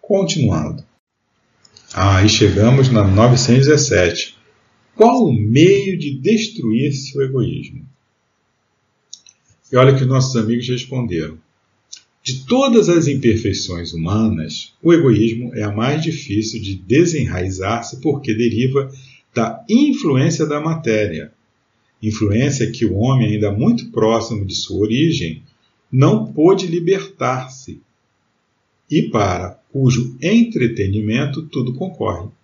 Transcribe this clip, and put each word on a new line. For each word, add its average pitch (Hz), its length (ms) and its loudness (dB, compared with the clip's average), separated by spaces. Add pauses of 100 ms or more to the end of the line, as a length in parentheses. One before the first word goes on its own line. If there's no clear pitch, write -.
Continuando. 107 800 -2 (1080)
Ah, 95 240 2
aí 101 120 4
chegamos 110 600 4
na 104 180 4
novecentos 123 600 4
e - 20 2
dezessete. 98 680 0 (580)
Qual 240 300 4
o 135 80 2
meio 170 640 4
de 143 180 -6
destruir 135 800 -2
seu - 280 -8
egoísmo? 107 640 -6 (1900)
E 131 40 -2
olha 131 200 6
que 131 80 0
os 127 40 0
nossos 131 280 0
amigos 117 340 -2
responderam. 92 680 -6 (840)
De 131 240 -8
todas 233 440 4
as 160 180 2
imperfeições 92 840 -2
humanas, 85 880 -4
o 165 100 4
egoísmo 117 600 2
é 107 100 -6
a 104 80 -4
mais 131 300 -2
difícil 110 580 -6
de 95 160 -8
desenraizar-se 104 1300 -2
porque 139 320 -4
deriva 120 580 -2 (400)
da - 380 -4
influência 165 760 2
da 147 140 -4
matéria. 107 720 -4 (680)
Influência 107 720 0
que - 120 -4
o 95 120 0
homem, 113 380 2
ainda 104 180 -2
muito 175 400 -2
próximo 110 520 0
de 90 120 -8
sua 95 240 -6
origem, 110 640 -2 (480)
não 160 340 4
pôde 185 400 2
libertar-se 165 1120 -4 (1120)
e 147 140 2
para 95 560 -2 (120)
cujo 127 480 0
entretenimento 131 1200 -2
tudo 123 320 -6
concorre 101 540 -8 (140)